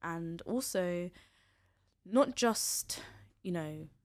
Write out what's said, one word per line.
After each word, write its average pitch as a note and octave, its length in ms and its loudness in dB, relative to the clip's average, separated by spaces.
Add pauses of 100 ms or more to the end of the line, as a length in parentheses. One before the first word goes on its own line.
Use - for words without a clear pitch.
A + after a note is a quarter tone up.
and E3+ 440 -4
also F3+ 640 0 (960)
not B3 320 4
just, - 640 0 (420)
you F#3 80 -4
know, D#3 360 -4 (180)